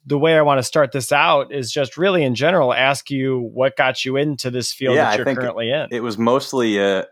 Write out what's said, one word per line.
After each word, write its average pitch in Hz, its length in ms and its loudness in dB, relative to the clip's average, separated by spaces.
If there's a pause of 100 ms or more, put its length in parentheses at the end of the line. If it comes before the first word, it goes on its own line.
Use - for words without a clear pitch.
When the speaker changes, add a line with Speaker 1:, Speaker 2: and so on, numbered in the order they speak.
Speaker 1:
the 143 120 0
way 160 180 4
I 156 60 6
wanna 139 220 4
start 143 260 2
this 135 220 -4
out 143 400 2
is 131 180 -6
just 143 260 -4
really 180 280 2
in 127 100 0
general, 139 400 2
ask 131 360 0
you 131 280 -2
what 123 380 -2
got 131 280 0
you 131 120 -2
into 139 340 -2
this 123 220 -6
field 131 240 0
Speaker 2:
Yeah, 151 80 4
Speaker 1:
that 110 80 0
Speaker 2:
I 107 40 0
Speaker 1:
you're 120 80 -2
Speaker 2:
think 131 140 -2
Speaker 1:
currently 117 320 -4
in. 143 220 -2
Speaker 2:
it 117 80 -4
was 110 180 -6
mostly 120 600 0
a, 98 340 0